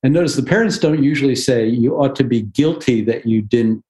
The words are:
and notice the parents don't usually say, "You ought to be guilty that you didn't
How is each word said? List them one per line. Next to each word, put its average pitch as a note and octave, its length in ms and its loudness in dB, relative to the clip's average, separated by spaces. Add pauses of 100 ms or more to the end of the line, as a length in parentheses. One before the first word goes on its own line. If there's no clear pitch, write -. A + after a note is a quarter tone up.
and C3+ 120 2
notice E3 200 0
the C3 80 -2
parents G#3 360 0
don't D#3 240 0
usually C#3 320 0
say, A#2 340 0
"You B2 320 0
ought C#3 160 0
to C#3+ 80 2
be A#2 160 0
guilty B2+ 640 -2
that A2+ 240 -4
you A2 160 0
didn't A2+ 480 0